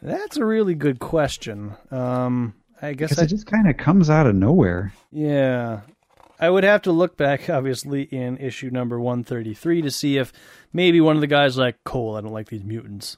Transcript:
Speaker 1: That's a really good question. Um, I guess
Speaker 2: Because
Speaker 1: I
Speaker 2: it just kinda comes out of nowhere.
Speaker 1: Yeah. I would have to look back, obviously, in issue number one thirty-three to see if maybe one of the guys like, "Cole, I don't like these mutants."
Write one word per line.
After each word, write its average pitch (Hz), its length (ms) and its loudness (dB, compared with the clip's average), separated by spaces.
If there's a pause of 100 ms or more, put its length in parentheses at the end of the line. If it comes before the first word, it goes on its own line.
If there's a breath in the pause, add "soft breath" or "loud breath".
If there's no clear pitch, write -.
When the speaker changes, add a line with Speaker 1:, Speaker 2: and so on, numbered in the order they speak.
Speaker 1:
That's 370 360 -10
a 285 80 -2
really 214 320 0
good 143 240 -2
question. 110 720 -4 (180)
Um, 123 640 -4 (260)
I 147 120 -8
guess 143 180 -4
Speaker 2:
Because 160 120 0
Speaker 1:
I - 20 4
Speaker 2:
it 156 40 4
just 214 220 -6
kinda 202 240 4
comes 170 340 4
out 151 200 6
of 101 80 4
nowhere. 98 560 2 (180)
Speaker 1:
Yeah. 131 720 -2 (600)
I 165 80 2
would 185 140 4
have 202 200 4
to 185 100 0
look 170 240 2
back, 143 340 0
obviously, 139 520 -2
in 127 360 -6
issue 131 320 -10
number 120 300 -4
one 123 240 -4
thirty-three 120 580 -4
to 147 80 -4
see 139 280 -2
if 127 140 -4 (400 soft breath)
maybe 170 280 4
one 156 160 6
of 156 40 2
the 147 60 0
guys 143 320 2
like, 123 240 0
"Cole, 113 320 -6
I 107 60 -8
don't 107 120 -10
like 110 160 -10
these 107 140 -10
mutants." 104 560 -12